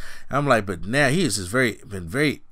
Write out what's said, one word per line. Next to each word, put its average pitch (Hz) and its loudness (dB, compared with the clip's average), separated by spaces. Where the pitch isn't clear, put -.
And 127 0
I'm 143 2
like, 110 4
but 87 -4
now 135 2
he 175 2
has 104 0
just 90 -6
very, 117 2
been 95 -8
very 131 -2